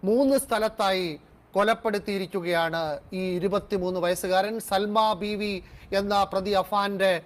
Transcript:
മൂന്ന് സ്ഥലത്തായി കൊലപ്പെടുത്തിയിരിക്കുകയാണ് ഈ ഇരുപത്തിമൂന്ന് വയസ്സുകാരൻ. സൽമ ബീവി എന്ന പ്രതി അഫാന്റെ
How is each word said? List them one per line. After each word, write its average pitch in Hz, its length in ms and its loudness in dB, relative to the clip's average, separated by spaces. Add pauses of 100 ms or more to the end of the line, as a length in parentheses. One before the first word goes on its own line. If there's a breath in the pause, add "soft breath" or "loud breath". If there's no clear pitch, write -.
മൂന്ന് 262 340 4
സ്ഥലത്തായി 202 800 0 (360)
കൊലപ്പെടുത്തിയിരിക്കുകയാണ് 180 1400 0 (140)
ഈ 185 80 -4 (140)
ഇരുപത്തിമൂന്ന് 185 640 -2
വയസ്സുകാരൻ. 185 600 0
സൽമ 208 540 0
ബീവി 202 500 -6 (360 loud breath)
എന്ന 202 320 2
പ്രതി 190 200 -2
അഫാന്റെ 190 760 0